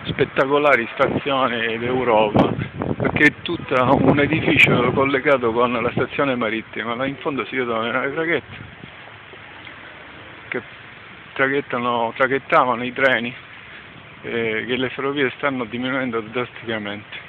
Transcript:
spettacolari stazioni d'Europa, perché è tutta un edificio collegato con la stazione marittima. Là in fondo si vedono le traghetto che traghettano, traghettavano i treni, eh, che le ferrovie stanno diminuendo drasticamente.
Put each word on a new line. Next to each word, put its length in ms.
spettacolari 880
stazioni 840
d'Europa, 760
perché 280
è 80
tutta 480
un 300
edificio 720
collegato 580
con 220
la 180
stazione 460
marittima. 580
Là 120
in 100
fondo 300
si 100
vedono 260
le 320
traghetto 560
che 140
traghettano, 840
traghettavano 680
i 80
treni, 420
eh, 420
che 120
le 140
ferrovie 480
stanno 260
diminuendo 560
drasticamente. 1000